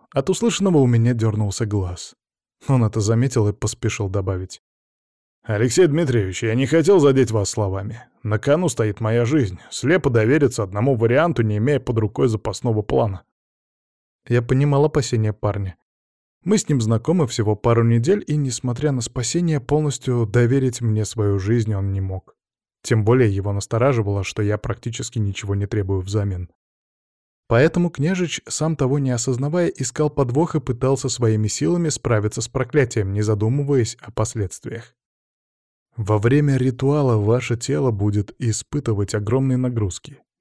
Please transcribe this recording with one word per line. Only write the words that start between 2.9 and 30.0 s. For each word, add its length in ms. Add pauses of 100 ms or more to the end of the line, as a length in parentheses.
заметил 480
и 60
поспешил 560
добавить. 520 (800)
«Алексей 440
Дмитриевич, 560
я 120
не 100
хотел 340
задеть 320
вас 180
словами. 540 (180)
На 160
кону 300
стоит 320
моя 240
жизнь. 360 (100)
Слепо 400
довериться 520
одному 340
варианту, 480
не 120
имея 240
под 200
рукой 280
запасного 540
плана». 420 (1040)
Я 140
понимал 420
опасения 480
парня. 460 (640)
Мы 140
с 100
ним 140
знакомы 460
всего 280
пару 280
недель, 440
и, 80
несмотря 560
на 80
спасение, 640
полностью 640
доверить 560
мне 240
свою 340
жизнь 340
он 200
не 80
мог. 340 (480)
Тем 220
более 280
его 200
настораживало, 720
что 160
я 160
практически 640
ничего 360
не 100
требую 360
взамен. 480 (1000)
Поэтому 420
княжич, 580
сам 280
того 240
не 120
осознавая, 560
искал 420